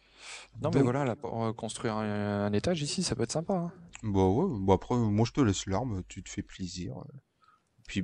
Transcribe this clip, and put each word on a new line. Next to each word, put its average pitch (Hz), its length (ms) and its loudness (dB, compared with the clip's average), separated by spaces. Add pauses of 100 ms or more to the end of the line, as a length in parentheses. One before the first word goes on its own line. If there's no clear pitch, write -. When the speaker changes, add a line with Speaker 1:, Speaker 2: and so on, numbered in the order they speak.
(600)
Speaker 1:
Non, 143 100 -2
mais 131 100 4
Speaker 2:
Donc - 20 8
Speaker 1:
voilà, 135 220 4
là, 117 120 0
pour, - 280 -4
euh, 110 80 0
construire 110 440 -4
un, 104 500 0
un 104 60 0
étage 147 300 0
ici, 147 200 -4
ça - 120 -2
peut - 80 -2
être 117 100 -2
sympa, 170 220 -2
hein. 170 180 -2 (300)
Speaker 2:
Bah 98 260 4
ouais, 107 180 4 (140)
bah 95 140 4
après, 92 220 0
moi, 110 300 4
je - 60 -4
te - 80 2
laisse 107 260 4
l'arme, 98 420 -2
tu - 140 -14
te - 80 -16
fais 101 120 -6
plaisir. 90 520 -8 (920)
Puis, - 180 -2